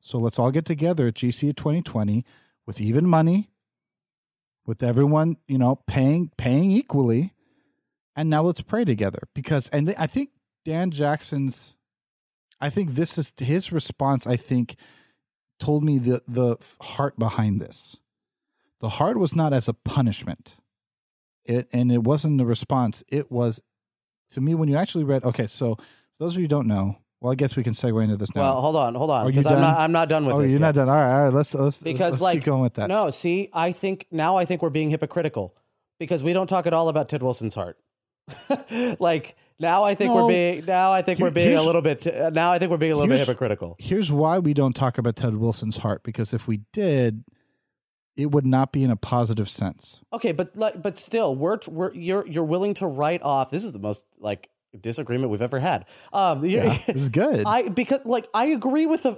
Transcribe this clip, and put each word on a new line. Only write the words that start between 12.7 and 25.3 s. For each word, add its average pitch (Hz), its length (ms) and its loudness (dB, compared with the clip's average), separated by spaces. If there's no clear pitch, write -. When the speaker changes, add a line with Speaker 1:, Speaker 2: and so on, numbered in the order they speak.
Speaker 1:
think 170 240 -2
this 160 240 -2
is - 200 -6
his 151 340 -2
response, 139 540 -2
I 123 100 0
think, 123 400 -2
told 151 240 0
me 143 140 2
the, 123 280 0
the 123 340 0
f-, - 200 -20
heart - 380 -4
behind 107 420 0
this. - 360 -18
The 110 80 -6
heart 196 300 0
was 175 180 0
not 156 160 2
as 127 160 0
a 110 60 -2
punishment. - 840 -4
It, 123 280 -2
and 123 200 2
it 120 100 4
wasn't 147 360 2
the 123 80 2
response. 117 640 -2
It 143 220 -4
was, 120 300 -2
to 135 100 -8
me, 160 160 0
when 160 120 0
you 139 80 2
actually 170 280 -2
read, 135 200 0
okay, 117 220 0